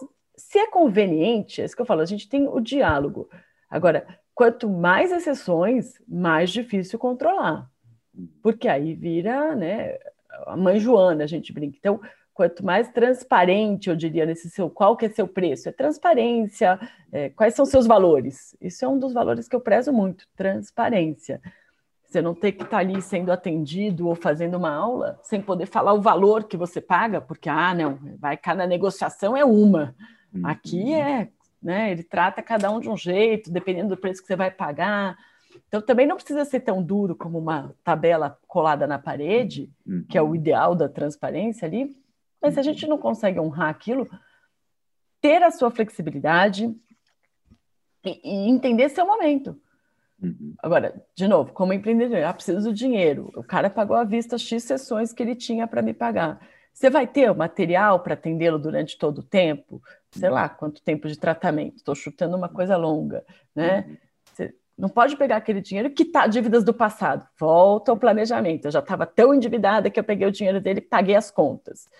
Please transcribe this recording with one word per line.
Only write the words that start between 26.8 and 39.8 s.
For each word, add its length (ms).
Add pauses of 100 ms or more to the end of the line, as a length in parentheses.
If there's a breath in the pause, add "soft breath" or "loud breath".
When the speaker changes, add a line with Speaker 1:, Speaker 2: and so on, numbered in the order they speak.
Speaker 1:
paga, 420
porque, 260
ah, 260
não, 240 (200)
vai 180
cá 180
na 120
negociação 720
é 80
uma. 500 (380 loud breath)
Speaker 2:
Uhum. 140
Speaker 1:
Aqui 460
é, 380 (320)
né, 280
ele 120
trata 400
cada 280
um 100
de 100
um 80
jeito, 520
dependendo 380
do 80
preço 240
que 60
você 100
vai 140
pagar. 640 (520 soft breath)
Então, 120
também 260
não 100
precisa 280
ser 160
tão 220
duro 340
como 220
uma 440
tabela 640
colada 400
na 120
parede, 720 (160)